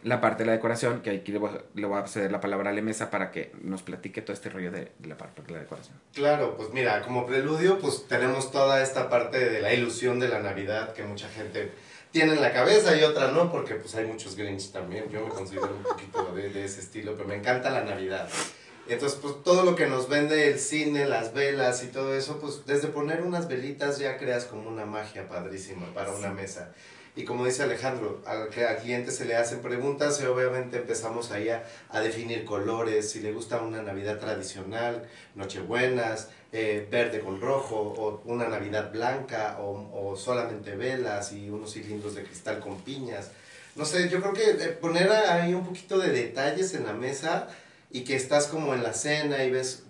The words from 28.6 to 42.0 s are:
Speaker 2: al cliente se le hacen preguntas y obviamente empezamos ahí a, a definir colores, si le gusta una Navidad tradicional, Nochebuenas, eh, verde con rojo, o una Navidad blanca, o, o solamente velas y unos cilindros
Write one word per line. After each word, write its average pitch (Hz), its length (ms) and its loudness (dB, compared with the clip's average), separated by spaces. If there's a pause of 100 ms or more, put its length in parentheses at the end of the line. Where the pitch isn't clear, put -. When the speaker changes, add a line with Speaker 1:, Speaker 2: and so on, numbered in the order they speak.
Speaker 2:
al 110 100 2
cliente 123 340 -4
se - 140 -4
le 117 120 0
hacen 120 240 0
preguntas 139 600 0
y 131 40 0
obviamente 127 500 2
empezamos 113 560 -2
ahí 107 160 -2
a, 117 160 0 (260)
a 110 100 0
definir 113 440 -2
colores, 107 680 0
si 110 100 -6
le 107 120 -4
gusta 117 300 -4
una 110 200 -6
Navidad 101 360 -4
tradicional, 107 840 -4 (320)
Nochebuenas, 113 920 0 (240)
eh, 107 380 0
verde 120 300 2
con 95 200 -6
rojo, 123 360 0
o 104 480 -2
una 120 240 -2
Navidad 104 440 -2
blanca, 113 680 -2
o, 101 500 -6
o 98 60 -6
solamente 107 600 -2
velas 110 560 -2
y 101 180 -10
unos 107 240 -8
cilindros 104 400 -8